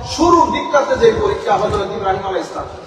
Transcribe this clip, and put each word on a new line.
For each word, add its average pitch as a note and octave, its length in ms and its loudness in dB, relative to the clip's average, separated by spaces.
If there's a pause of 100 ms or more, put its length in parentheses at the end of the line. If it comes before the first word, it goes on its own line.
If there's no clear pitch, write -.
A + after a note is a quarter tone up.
(160)
শুরুর E4 360 4
দিকটাতে - 440 0
যে - 260 4
পরীক্ষা - 340 0
হযরত G3+ 400 -2
ইব্রাহিম F#3+ 300 -4
আলাইহিস F3+ 220 -4
সালাম - 200 -10 (180)